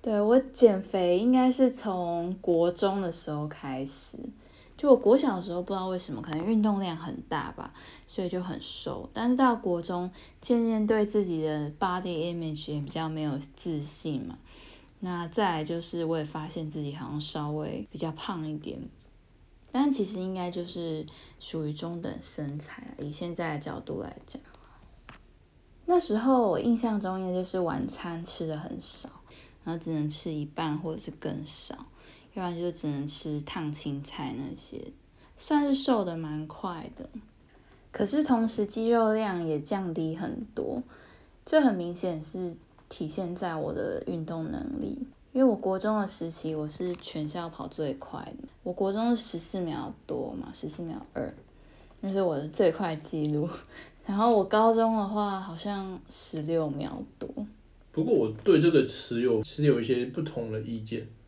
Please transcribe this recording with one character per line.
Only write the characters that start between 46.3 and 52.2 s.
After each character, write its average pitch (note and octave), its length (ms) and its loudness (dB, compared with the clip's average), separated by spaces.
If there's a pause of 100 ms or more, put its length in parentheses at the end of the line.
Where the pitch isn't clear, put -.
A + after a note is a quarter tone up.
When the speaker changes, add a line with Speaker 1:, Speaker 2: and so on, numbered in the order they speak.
Speaker 1:
期， D#3+ 240 -4
我 D3+ 140 -4
是 F3 260 -4
全 D3+ 320 -6
校 E3+ 220 -6
跑 D#3+ 180 -10
最 D3 280 -4
快 - 260 -12 (200)
的， - 60 -14 (160)
我 F3+ 80 -4
国 G3 220 0
中 A#3 200 2
是 A#3 80 0
十 - 160 -4
四 F#3 220 -6
秒 C#3+ 340 -4 (140)
多 B2 240 -4
嘛， - 220 -8
十 - 160 -8
四 D3+ 120 -10
秒 E3 300 -8
二， - 220 -4 (640)
那 G3 100 -4
是 G3 120 2